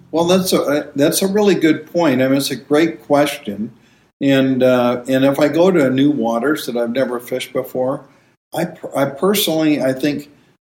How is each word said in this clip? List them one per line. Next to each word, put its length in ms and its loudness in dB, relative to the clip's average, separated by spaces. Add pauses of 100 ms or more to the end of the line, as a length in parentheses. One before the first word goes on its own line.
(120)
Well, 140 0
that's 280 2
a, 420 -2
that's 260 0
a 60 0
really 280 2
good 360 -2
point. 300 2
I 60 2
mean, 100 2
it's 140 -4
a 40 -6
great 480 0
question. 680 -2 (500)
And, 420 2
uh, 440 2
and 180 2
if 140 2
I 100 4
go 220 2
to 180 2
new 200 2
waters 560 -2
that 120 -6
I've 140 -2
never 280 -4
fished 340 -8
before, 520 -6 (480)
I 120 -4
per-, 300 -12
I 140 0
personally, 720 0
I 120 0
think 380 -6 (320)